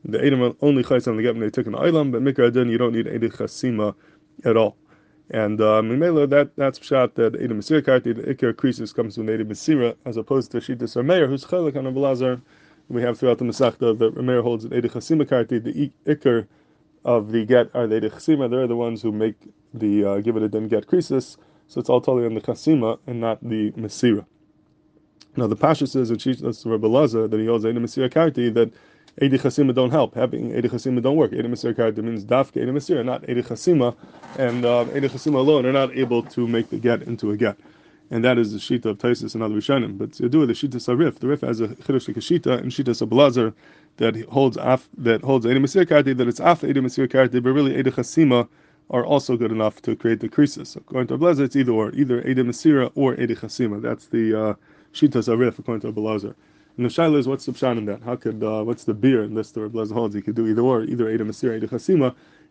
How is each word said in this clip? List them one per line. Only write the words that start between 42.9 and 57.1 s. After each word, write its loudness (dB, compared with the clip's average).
Sablazer 4
that 0
holds 2
af, 0
that 0
holds 0
Edi 2
Masira 2
Karti, 4
that 0
it's -2
af 4
Edi 0
Masira 0
Karti, 2
but 2
really 2
Edi 0
Chasima 2
are -2
also 0
good -2
enough -2
to -2
create 0
the -6
creases. 0
According -6
to -4
Ablazer, 2
it's 0
either 2
or, 0
either 0
Edi 0
Masira 2
or 2
Edi -2
Chasima. -4
That's -6
the, 0
uh, 0
Shita 2
Sarif, 0
according -8
to -8
Ablazer. -4
And 0
the 2
Shaila 2